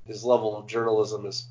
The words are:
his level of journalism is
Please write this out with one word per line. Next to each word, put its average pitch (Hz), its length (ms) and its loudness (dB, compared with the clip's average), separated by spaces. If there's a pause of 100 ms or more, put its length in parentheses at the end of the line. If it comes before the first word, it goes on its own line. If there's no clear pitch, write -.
his 107 200 -10
level 117 320 4
of 104 120 -12
journalism 107 580 0
is - 240 -10